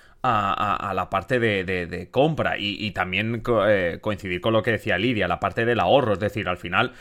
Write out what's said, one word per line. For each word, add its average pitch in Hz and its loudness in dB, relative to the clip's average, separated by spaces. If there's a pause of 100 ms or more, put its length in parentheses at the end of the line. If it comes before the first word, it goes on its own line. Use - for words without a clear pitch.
(240)
a, 107 2
a, 101 -2
a - -4
la 92 -2
parte 95 0
de, 104 2
de, 90 -2
de 87 -10
compra 127 0
y, 104 -4
y 104 -4
también 98 -2
co-, 107 2
eh, 90 2
coincidir 92 -4
con 113 0
lo 110 4
que - -2
decía 101 0
Lidia, 107 0
la 87 0
parte 98 0
del 117 2
ahorro, 110 4
es 90 -4
decir, 101 -2
al 90 -2
final, 104 0